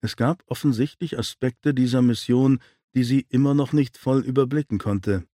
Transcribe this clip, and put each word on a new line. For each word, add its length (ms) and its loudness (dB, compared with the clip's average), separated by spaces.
Es 160 -8
gab 300 -2
offensichtlich 720 -4
Aspekte 560 -4
dieser 260 0
Mission, 600 2
die 100 2
sie 240 0
immer 260 2
noch 180 0
nicht 260 0
voll 220 0
überblicken 580 0
konnte. 480 -2